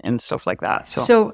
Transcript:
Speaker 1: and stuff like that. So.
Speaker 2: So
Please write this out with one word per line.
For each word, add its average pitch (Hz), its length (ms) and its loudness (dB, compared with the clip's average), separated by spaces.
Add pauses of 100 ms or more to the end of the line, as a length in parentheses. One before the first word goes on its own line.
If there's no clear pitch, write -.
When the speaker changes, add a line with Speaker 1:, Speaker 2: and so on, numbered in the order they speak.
Speaker 1:
and 117 160 -2
stuff - 260 -8
like 92 140 -4
that. - 260 -2
So. - 140 -4
Speaker 2:
So 226 340 4